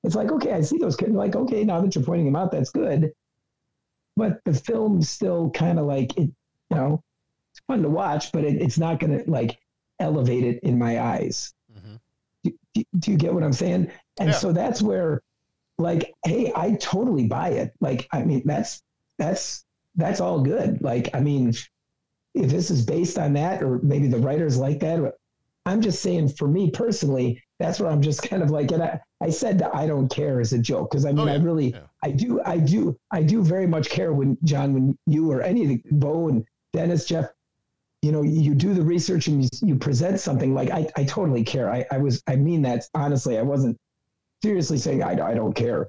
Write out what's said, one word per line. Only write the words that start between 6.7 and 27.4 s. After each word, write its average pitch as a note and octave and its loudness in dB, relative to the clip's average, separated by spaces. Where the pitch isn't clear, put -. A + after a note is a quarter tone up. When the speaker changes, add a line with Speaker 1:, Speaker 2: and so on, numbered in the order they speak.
Speaker 1:
know, C#3+ 0
it's - -20
fun B3 0
to D3 0
watch, D3+ -2
but D#3 0
it, D3 0
it's D3+ 0
not E3 0
gonna, D3 0
like, B2 -2
elevate B2 0
it A#2+ 0
in B2 2
my A#2 0
eyes. - -4
Speaker 2:
Mm-hmm. G#2+ -20
Speaker 1:
Do, - -2
do, A3+ 0
do G#3 -2
you F#3 4
get E3 2
what F3 0
I'm D3 2
saying? F3+ 0
And E3 0
Speaker 2:
Yeah. G3+ 4
Speaker 1:
so F3+ 0
that's G#3 0
where, F3+ 0
like, E3 -2
hey, A3 0
I F#3+ 0
totally F3+ 0
buy E3 -2
it. - -4
Like, C3 -2
I - -2
mean, D3 0
that's, - -4
that's, - -4
that's E3+ 0
all F3 0
good. D#3 0
Like, A#2+ -2
I C3+ -2
mean, C#3 2
if F3+ 2
this E3 0
is B2+ 2
based E3+ -2
on D3 0
that, D#3+ 0
or B2+ 0
maybe C#3 2
the A#2+ 2
writer's C#3+ 0
like C#3 0
that, E3 0
or, C#3+ -2
I'm G3+ 0
just G3+ 0
saying E3+ 2
for C#3+ -2
me E3+ 2
personally, C3+ -2